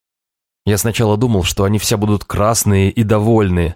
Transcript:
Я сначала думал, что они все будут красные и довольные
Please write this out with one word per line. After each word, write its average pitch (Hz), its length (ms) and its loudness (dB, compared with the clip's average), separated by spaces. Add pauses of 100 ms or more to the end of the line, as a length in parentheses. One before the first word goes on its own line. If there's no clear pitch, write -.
(640)
Я 101 120 0
сначала 107 400 0
думал, 110 260 0
что 98 220 -2
они 104 120 0
все 107 200 -2
будут 104 260 -2
красные 101 640 0
и 120 140 0
довольные 104 720 2